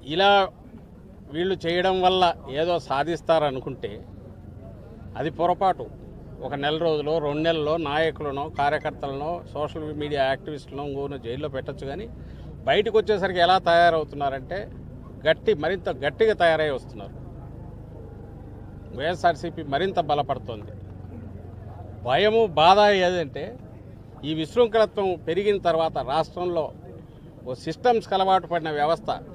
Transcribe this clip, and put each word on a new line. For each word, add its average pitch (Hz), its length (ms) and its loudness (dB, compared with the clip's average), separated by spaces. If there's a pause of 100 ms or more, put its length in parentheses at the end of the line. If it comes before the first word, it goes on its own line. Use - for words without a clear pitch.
ఇలా 196 440 6 (840)
వీళ్ళు 175 240 -2 (100)
చేయడం 180 360 2
వల్ల 185 320 4 (160)
ఏదో 165 280 0
సాధిస్తారనుకుంటే 139 1300 -2 (1120)
అది 143 140 -2
పొరపాటు. 170 560 0 (540)
ఒక 139 140 -6
నెల 147 240 0
రోజులో, 156 400 0
రెండు 147 220 -2
నెలల్లో 160 360 2
నాయకులనో, 151 720 -2
కార్యకర్తలనో, 147 960 -2 (100)
సోషల్ 151 420 -6
మీడియా 147 300 0
యాక్టివిస్టులనో, 139 640 -4
ఇంకోనో 139 300 -6
జైల్లో 127 300 -6
పెట్టొచ్చు. 139 380 -8
కానీ 180 220 -8 (560)
బయటకు 202 340 4
వచ్చేసరికి 190 400 2
ఎలా 175 200 8
తయారవుతున్నారంటే 160 1120 2 (600)
గట్టి, 202 240 4
మరింత 170 340 -2
గట్టిగా 160 460 2
తయారై 156 360 4
వస్తున్నారు. 110 420 -8 (1800)
వైఎస్ఆర్సీపీ 165 680 0
మరింత 156 380 0
బలపడుతోంది. 135 680 -2 (1300)
భయము, 214 420 4
బాధ 170 320 8
ఏదంటే 185 800 2 (680)
ఈ 151 100 -2
విశృంఖలత్వం 202 960 2
పెరిగిన 202 300 2
తర్వాత 160 400 2
రాష్ట్రంలో 156 760 -2 (720)
ఓ 127 80 -6
సిస్టమ్స్కి 214 600 0
అలవాటు 190 320 4
పడిన 160 240 -2
వ్యవస్థ 147 500 0 (140)